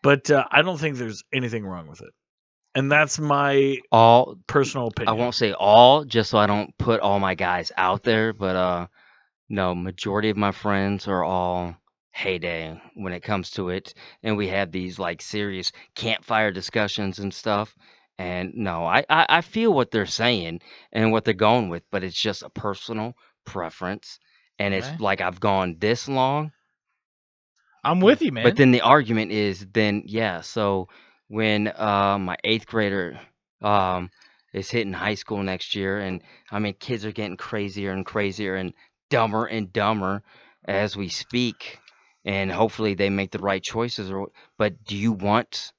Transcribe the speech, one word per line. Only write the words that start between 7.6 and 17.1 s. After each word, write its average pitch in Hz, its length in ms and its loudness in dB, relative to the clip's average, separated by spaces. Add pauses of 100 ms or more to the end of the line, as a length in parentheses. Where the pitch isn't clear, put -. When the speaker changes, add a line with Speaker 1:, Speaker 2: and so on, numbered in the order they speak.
Speaker 2:
out 92 260 0
there, 110 300 0
but, 98 220 -2
uh, 90 320 0 (640)
no, 92 260 -2
majority 98 560 -4
of 98 60 -2
my 101 140 2
friends 98 560 -2
are 92 160 0
all 90 520 -2 (360)
heyday 85 680 -6 (160)
when 92 180 -8
it 87 80 -12
comes 98 300 -6
to 92 180 -6
it. 95 240 -8 (300)
And 107 140 -2
we 104 120 -2
have 95 220 -4
these, 92 280 -8
like, 87 220 -6
serious 101 500 -8 (240)
campfire 110 560 -2
discussions 98 680 -4